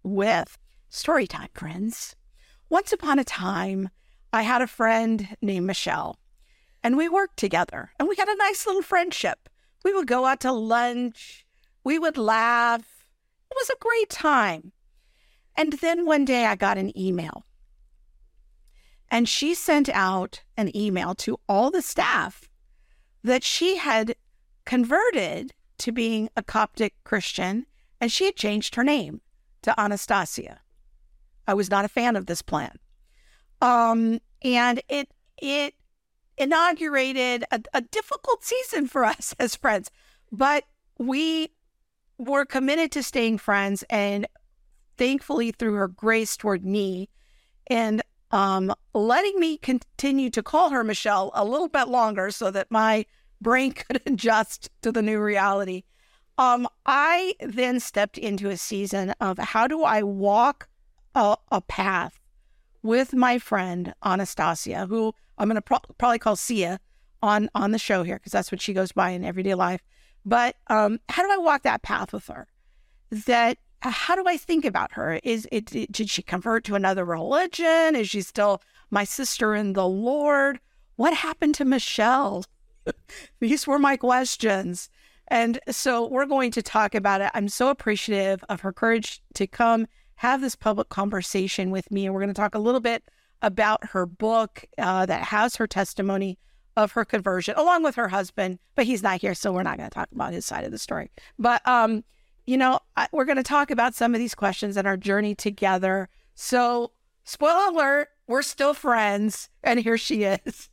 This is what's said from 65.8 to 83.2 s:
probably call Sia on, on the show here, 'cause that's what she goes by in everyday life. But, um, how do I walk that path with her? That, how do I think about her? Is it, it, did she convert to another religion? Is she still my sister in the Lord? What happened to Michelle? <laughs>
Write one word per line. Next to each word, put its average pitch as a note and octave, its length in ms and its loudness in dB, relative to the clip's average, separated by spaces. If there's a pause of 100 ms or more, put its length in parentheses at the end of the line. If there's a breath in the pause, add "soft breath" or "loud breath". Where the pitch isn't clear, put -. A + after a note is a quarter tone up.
probably A#3+ 220 2
call G#3+ 160 0
Sia F#3+ 420 -2 (420)
on, G#3 320 2
on G3+ 200 0
the A3 80 0
show F#3+ 240 0
here, - 160 -6
'cause - 100 -18
that's G3 220 -2
what F#3 80 -6
she - 120 -6
goes F#3+ 200 -2
by F#3 180 0
in F3+ 140 -6
everyday F#3 320 -2
life. F3+ 240 -2 (440)
But, A#3+ 300 2 (140)
um, G#3+ 400 2
how F4+ 160 0
do G4+ 80 2
I G4 60 4
walk D#4 240 2
that - 200 0
path - 300 -4
with G3+ 160 -12
her? - 180 -16 (640)
That, A#3 480 2 (240)
how B3+ 320 -2
do F#4 140 0
I F4 80 2
think D#4+ 280 0
about F#3+ 280 -2
her? D#3+ 320 -4
Is A3+ 260 -4
it, A3 240 -4
it, G#3+ 160 -4
did G#3 200 -6
she - 120 -4
convert A3+ 420 -2
to G#3 100 -4
another F#3+ 300 0
religion? D#4+ 920 2
Is G#3+ 140 -2
she G#3 100 -4
still G3+ 400 0 (300 soft breath)
my G3+ 140 2
sister A3 500 -2
in G#3 180 -2
the F#3 160 0
Lord? C#4 720 2 (360)
What D#4 180 4
happened D#4 420 0
to C#4+ 80 -2
Michelle? B3 800 2 (420)
<laughs> - 540 -14